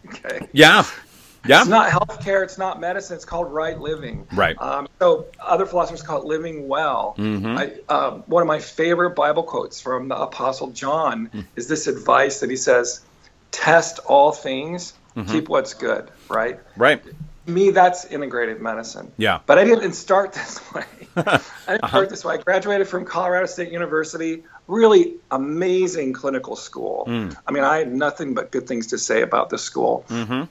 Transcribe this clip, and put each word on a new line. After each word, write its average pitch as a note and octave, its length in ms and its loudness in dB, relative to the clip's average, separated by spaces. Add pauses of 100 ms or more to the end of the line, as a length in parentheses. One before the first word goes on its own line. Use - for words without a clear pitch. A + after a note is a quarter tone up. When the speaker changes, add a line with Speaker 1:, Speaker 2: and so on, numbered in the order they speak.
Speaker 1:
Okay. - 440 -12
Speaker 2:
Yeah. D#3 320 10 (600)
Yeah. C#3 160 10
Speaker 1:
It's E3+ 80 4
not G#3+ 220 6
healthcare. G3 520 0
It's F#3 140 -10
not F#3 220 -6
medicine. F3+ 360 -8
It's - 100 -18
called E3+ 260 -6
right D#3 260 -6
living. C3+ 560 -8
Speaker 2:
Right. F3 280 2
Speaker 1:
Um, C#3 260 -6 (120)
so E3+ 260 4 (140)
other F3+ 260 0
philosophers E3+ 360 -4
call D3+ 200 -6
it - 40 -14
living D#3 440 -6
well. C3+ 480 -2
Speaker 2:
Mm-hmm. G#2+ 400 -4
Speaker 1:
I, C#3+ 160 -4 (200)
um, C3+ 340 -2
one E3+ 140 2
of E3 60 0
my D3+ 120 0
favorite E3+ 560 0
Bible D3+ 280 2
quotes - 380 -8
from C3 260 -6
the C3 100 -4
Apostle C3 540 -4
John C3+ 600 -2
Speaker 2:
Mm. G#2 120 -10 (120)
Speaker 1:
is A#2 100 -10
this D3+ 200 -4
advice C3+ 520 2
that C3 100 -4
he C3 60 -2
says, B2 460 2 (500)
"Test - 540 2
all C#3 260 6
things, D3 600 -8 (220)
Speaker 2:
Mm-hmm. A2 160 -6
Speaker 1:
keep D#3 180 0
what's C#3+ 240 0
good," - 360 -4 (200)
right? A2 300 -2 (180)
Speaker 2:
Right. B2+ 260 2
Speaker 1:
To - 480 -14
me, F#3+ 200 4
that's F3+ 340 4
integrative B2 540 -6
medicine. A2+ 580 -10
Speaker 2:
Yeah. G2+ 280 2
Speaker 1:
But D3 120 8
I G3 60 8
didn't G#3+ 300 4
start G3 400 0
<laughs> - 60 -10
this - 200 -12 (140)
way. D3 100 -8 (320)
I F3+ 60 0
didn't F#3 220 2 (140)
Speaker 2:
<laughs> - 100 -12 (160)
Uh-huh. - 40 -4
Speaker 1:
start F#3+ 220 2
this - 160 -12
way. D#3+ 100 -2
I - 20 -8
graduated G3 520 0
from F3+ 160 -6
Colorado F3+ 400 -2
State F3 260 -8
University, D#3+ 720 -4 (240)
really G#3 480 6 (160)
amazing D#3+ 800 -2
clinical B2+ 460 -6
school. - 500 -8
Speaker 2:
Mm. A2 280 -4 (120)
Speaker 1:
I C#3 60 -4
mean, C#3 100 0
I D3 140 2
had C3 160 -2
nothing C#3+ 400 -2
but B2+ 180 -6
good B2+ 160 -4
things A#2 200 -6
to A#2 100 -4
say A2+ 240 0
about - 280 0
the - 80 -6
school. A#2+ 520 -2
Speaker 2:
Mm-hmm. A#2 420 -4